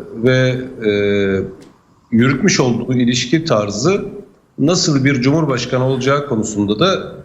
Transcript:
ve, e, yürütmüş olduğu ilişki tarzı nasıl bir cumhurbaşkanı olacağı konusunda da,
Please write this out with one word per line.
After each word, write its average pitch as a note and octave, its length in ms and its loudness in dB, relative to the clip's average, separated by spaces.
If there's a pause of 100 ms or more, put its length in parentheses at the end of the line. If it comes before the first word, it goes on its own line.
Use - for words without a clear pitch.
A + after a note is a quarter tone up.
(160)
ve, B2+ 400 2 (300)
e, G#2+ 60 4 (1200)
yürütmüş C3+ 480 2
olduğu B2+ 340 0
ilişki B2+ 520 0
tarzı A2+ 600 0 (540)
nasıl C#3+ 460 2
bir C#3 160 2
cumhurbaşkanı C3 640 0
olacağı C3+ 420 0
konusunda G#2+ 520 -2
da, F3+ 460 0